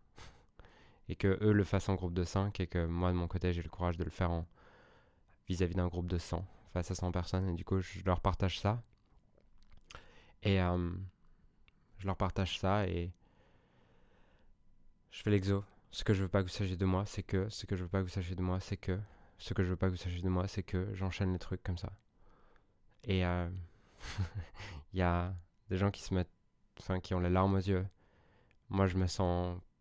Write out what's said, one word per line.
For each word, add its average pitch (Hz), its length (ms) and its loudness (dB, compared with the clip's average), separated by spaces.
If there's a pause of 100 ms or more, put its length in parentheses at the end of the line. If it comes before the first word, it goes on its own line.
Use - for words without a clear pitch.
(160)
<laughs> - 920 -20
et 92 80 -6
que 95 260 4
eux 107 100 6
le 104 120 6
fassent 95 240 0
en 98 60 2
groupe 87 200 -2
de 90 100 2
cinq, 98 360 0
et 90 60 0
que 85 200 0
moi, 87 240 2
de 90 60 2
mon 87 120 0
côté, 90 240 0
j'ai 85 100 -2
le - 60 -8
courage 87 280 -2
de 85 80 -2
le 82 60 -4
faire 90 200 0
en, 85 160 -2 (1000)
vis-à-vis 87 260 0
d'un 90 140 2
groupe 87 180 -4
de 90 120 0
cent, 87 260 -4 (280)
face 90 180 -2
à 92 40 -2
cent 90 160 -2
personnes, 92 380 0
et 85 60 0
du 85 100 -6
coup, 95 160 0
je 90 240 -8
leur 92 160 2
partage 92 400 0
ça. 113 220 0 (1600)
Et, 98 180 4
euh, 90 300 2 (1080)
je - 80 -8
leur 95 100 0
partage 101 420 0
ça 98 280 2
et 87 240 -2 (2000)
je - 120 -16
fais 107 80 2
l'exo. 101 340 4 (320)
Ce - 80 -6
que 110 80 4
je 95 80 4
veux 95 80 0
pas 98 120 2
que 92 80 0
vous - 40 -8
sachiez 92 240 -2
de 90 80 2
moi, 92 220 2
c'est - 160 -6
que, 98 260 -2
ce - 160 -10
que - 100 -4
je 92 80 -2
veux 87 60 -6
pas 95 120 0
que 95 40 0
vous 90 60 -6
sachiez 90 240 -4
de 90 80 -2
moi, 92 180 0
c'est 98 160 -6
que, 92 240 -2 (380)
ce - 160 -8
que 98 80 2
je 90 80 2
veux 92 60 0
pas 95 100 2
que 92 60 2
vous 87 40 -4
sachiez 87 240 -6
de 92 80 0
moi, 92 180 2
c'est 101 160 -4
que 95 300 -4
j'enchaîne 92 400 -2
les 90 60 0
trucs - 240 -6
comme 90 160 -2
ça. - 120 -8 (1120)
Et, 92 220 2
euh, 87 240 0 (520)
<laughs> 92 920 -8
il 92 60 -2
y 92 40 4
a 87 320 2 (360)
des 95 80 0
gens 101 120 4
qui - 120 -8
se - 100 -4
mettent, 90 160 2 (520)
enfin, 92 200 -2
qui - 140 -4
ont 90 40 2
les 87 120 2
larmes 95 240 6
aux 95 80 2
yeux. 95 240 2 (840)
Moi, 98 180 4
je 92 120 2
me 92 80 4
sens, 90 520 0 (220)